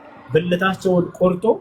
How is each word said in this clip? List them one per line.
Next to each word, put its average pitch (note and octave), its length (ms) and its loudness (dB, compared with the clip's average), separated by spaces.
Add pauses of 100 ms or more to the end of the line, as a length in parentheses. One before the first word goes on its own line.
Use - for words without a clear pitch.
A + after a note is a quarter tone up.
(280)
ብልታቸውን F3+ 840 0
ቆርጦ F3+ 300 0 (160)